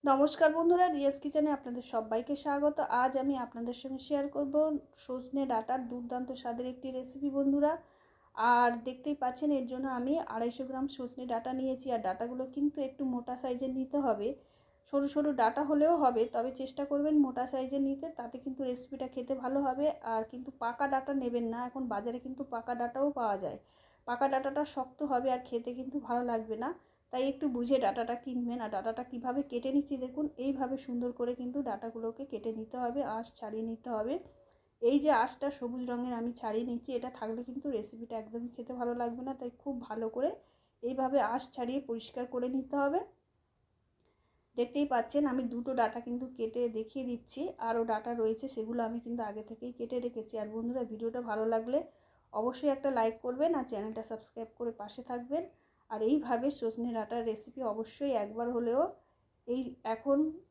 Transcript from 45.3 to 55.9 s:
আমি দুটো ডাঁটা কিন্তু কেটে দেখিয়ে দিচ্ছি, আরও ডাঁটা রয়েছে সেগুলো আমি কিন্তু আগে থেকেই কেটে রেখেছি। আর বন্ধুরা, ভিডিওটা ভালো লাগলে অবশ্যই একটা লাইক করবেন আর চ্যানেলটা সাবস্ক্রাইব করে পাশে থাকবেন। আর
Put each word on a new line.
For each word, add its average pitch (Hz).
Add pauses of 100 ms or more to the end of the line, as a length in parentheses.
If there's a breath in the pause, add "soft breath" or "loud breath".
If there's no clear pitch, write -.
আমি 247 (100)
দুটো 240
ডাঁটা 226
কিন্তু 247 (120)
কেটে 226 (160)
দেখিয়ে 233
দিচ্ছি, 247 (260)
আরও 226 (100)
ডাঁটা 220 (100)
রয়েছে 220 (100)
সেগুলো 233
আমি 233
কিন্তু 233
আগে 214
থেকেই 240
কেটে 233
রেখেছি। 233
আর 214
বন্ধুরা, 233 (100)
ভিডিওটা 226
ভালো 220
লাগলে 240 (540 soft breath)
অবশ্যই 247
একটা 277
লাইক 226 (100)
করবেন 269
আর 254
চ্যানেলটা 220
সাবস্ক্রাইব 220 (100)
করে 233 (100)
পাশে 208
থাকবেন। 254 (440 soft breath)
আর 220